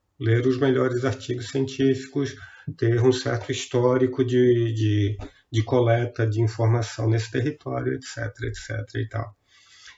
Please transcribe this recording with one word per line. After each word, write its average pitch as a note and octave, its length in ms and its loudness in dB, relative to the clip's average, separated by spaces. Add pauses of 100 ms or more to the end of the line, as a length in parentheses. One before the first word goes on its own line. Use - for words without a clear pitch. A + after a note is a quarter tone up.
(180)
ler A#2 280 2
os C3 120 2
melhores B2+ 460 2
artigos B2 460 -4
científicos, C3+ 840 -2 (440)
ter A#2 240 2
um B2+ 100 6
certo B2 400 -4
histórico B2+ 720 2
de, A#2+ 480 4
de, G#2 460 0 (340)
de A2+ 100 2
coleta A#2 640 2
de G#2+ 140 0
informação A2+ 720 0
nesse A2+ 200 0
território, B2+ 640 -4
et C3+ 100 -8
cetera, A2 460 -10
et - 80 -8
cetera A2 480 -8
e - 20 -6
tal. - 300 -10 (600)